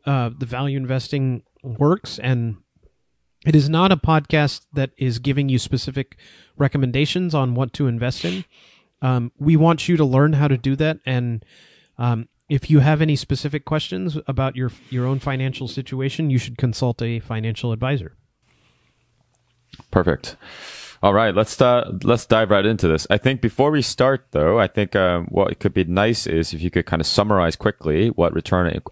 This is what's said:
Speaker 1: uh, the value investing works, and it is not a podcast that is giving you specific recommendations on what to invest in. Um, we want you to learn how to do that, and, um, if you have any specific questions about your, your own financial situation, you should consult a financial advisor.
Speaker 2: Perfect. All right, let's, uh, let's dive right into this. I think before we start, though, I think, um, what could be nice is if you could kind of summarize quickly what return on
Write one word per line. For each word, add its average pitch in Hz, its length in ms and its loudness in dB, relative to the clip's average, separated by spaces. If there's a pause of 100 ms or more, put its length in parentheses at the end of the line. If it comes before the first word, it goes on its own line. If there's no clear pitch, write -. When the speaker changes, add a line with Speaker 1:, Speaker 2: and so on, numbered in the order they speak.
Speaker 1:
uh, 127 320 0
the 135 80 -6
value 135 320 -4
investing 131 640 -2 (220)
works, 139 560 -2
and 117 380 -2 (880)
it 156 100 4
is 143 140 4
not 175 220 4
a 170 60 4
podcast 151 760 0
that 135 240 -4
is 123 220 -2
giving 139 300 -2
you 127 100 2
specific - 580 -6 (400)
recommendations 147 800 0
on 131 180 0
what 127 200 -2
to 143 140 -2
invest 120 380 -4
in. 180 200 -6 (560)
Um, 123 360 -2
we 156 180 4
want 160 320 4
you 175 100 2
to 151 80 4
learn 139 280 4
how 147 140 2
to 135 100 2
do 135 200 -2
that, 156 280 -2
and, 123 380 -2 (540)
um, 120 300 -2 (220)
if 147 220 0
you 147 80 10
have 151 200 4
any 156 160 2
specific 143 480 -6
questions 156 640 -4
about 131 300 -4
your, 127 160 -4 (180)
your 123 160 -4
own 135 140 -2
financial 131 480 -4
situation, 135 640 -4
you 127 80 4
should 120 180 -8
consult 120 420 -2
a 117 200 -4
financial 110 520 -4
advisor. 117 460 -4 (1700)
Speaker 2:
Perfect. 82 440 0 (640)
All 98 120 4
right, 107 200 2
let's, 107 280 0
uh, 123 420 2
let's 117 220 2
dive 110 240 2
right 98 160 4
into 104 220 2
this. 80 240 2
I 104 80 2
think 131 200 0
before 135 300 0
we 147 140 0
start, 131 480 0
though, 85 280 2
I 95 80 2
think, 101 280 -4
um, 90 320 0
what - 320 0
could - 160 -2
be 92 100 2
nice 101 400 0
is 82 260 0
if 80 100 -8
you 87 100 -2
could 87 160 0
kind 82 120 0
of 80 60 0
summarize 98 500 2
quickly 95 540 0
what 85 240 0
return 87 320 0
on 82 160 -2 (100)